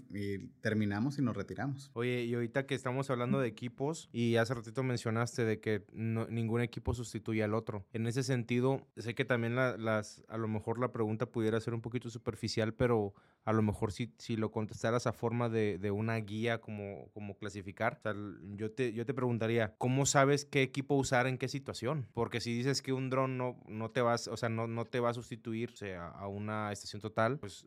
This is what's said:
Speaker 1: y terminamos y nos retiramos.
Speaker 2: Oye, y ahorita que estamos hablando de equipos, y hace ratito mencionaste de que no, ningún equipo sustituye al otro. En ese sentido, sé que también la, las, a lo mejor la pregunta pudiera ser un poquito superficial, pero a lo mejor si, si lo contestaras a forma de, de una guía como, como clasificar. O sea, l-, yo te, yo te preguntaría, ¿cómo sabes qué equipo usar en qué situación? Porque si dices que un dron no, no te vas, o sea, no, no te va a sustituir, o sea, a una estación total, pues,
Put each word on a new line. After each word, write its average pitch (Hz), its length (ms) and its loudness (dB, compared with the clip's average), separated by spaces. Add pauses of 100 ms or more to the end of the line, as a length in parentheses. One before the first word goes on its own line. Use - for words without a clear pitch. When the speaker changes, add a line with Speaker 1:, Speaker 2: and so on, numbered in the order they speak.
(140)
Speaker 1:
y 101 340 -4 (120)
terminamos 107 580 2
y 147 40 2
nos 113 120 2
retiramos. 101 600 -6
Speaker 2:
Oye, 123 300 0
y 117 100 0
ahorita 120 320 0
que 139 80 -2
estamos 131 340 -2
hablando 127 320 2
de 127 80 2
equipos, 123 640 -6
y 117 240 4
hace 113 160 4
ratito 113 300 -4
mencionaste 117 640 0
de 110 120 2
que 107 360 -2
no, 113 320 -2
ningún 113 340 0
equipo 120 320 -2
sustituye 113 500 -2
al 104 120 2
otro. 110 400 -4
En 113 120 -2
ese 120 160 2
sentido, 123 640 2 (120)
sé 110 160 -6
que 135 100 0
también 117 320 2
la, 127 220 2
las, 110 500 -2
a 110 80 -8
lo 113 120 -2
mejor 110 300 -2
la 123 140 0
pregunta 110 320 0
pudiera 110 340 2
ser 113 140 -2
un 117 80 -2
poquito 117 300 -6
superficial, 113 640 -2
pero 113 400 4 (320)
a 110 80 4
lo 110 80 6
mejor 107 300 2
si, 113 260 -6
si - 180 -4
lo 110 140 0
contestaras 113 560 0
a 113 80 2
forma 120 340 0
de, 107 300 2
de 101 120 -2
una 110 260 0
guía 110 440 -2
como, 101 540 -8
como 101 240 -10
clasificar. 101 640 -2
O - 20 -20
sea, 107 100 0
l-, 101 240 -8 (200)
yo 107 140 -4
te, 123 220 -2
yo 113 140 -4
te 135 80 -2
preguntaría, 117 640 2
¿cómo 127 260 2
sabes 139 400 6
qué 139 160 2
equipo 135 340 0
usar 131 320 4
en 131 120 0
qué 127 100 -2
situación? 131 640 -4
Porque 117 280 -2
si 117 140 -2
dices 127 280 2
que 135 100 -2
un 131 160 0
dron 131 300 2
no, 123 280 -4
no 110 260 -6
te 127 100 4
vas, 117 260 4
o 113 80 -4
sea, 113 140 0
no, 113 160 0
no 113 180 -2
te 123 160 -2
va 120 100 4
a 117 40 2
sustituir, 113 580 -6
o - 40 -20
sea, 90 320 -8
a 98 200 -8
una 104 420 -4
estación 104 300 -8
total, 113 380 0
pues, - 280 -14